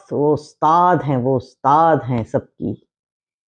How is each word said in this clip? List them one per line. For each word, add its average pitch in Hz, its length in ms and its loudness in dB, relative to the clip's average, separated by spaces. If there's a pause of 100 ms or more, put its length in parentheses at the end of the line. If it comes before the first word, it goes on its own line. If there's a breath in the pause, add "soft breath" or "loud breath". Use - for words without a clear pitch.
(140)
वो 147 200 0
उस्ताद 160 720 0
हैं, 135 140 -2
वो 127 200 -2
उस्ताद 151 680 0
हैं 120 200 -4
सबकी, - 640 -8 (600)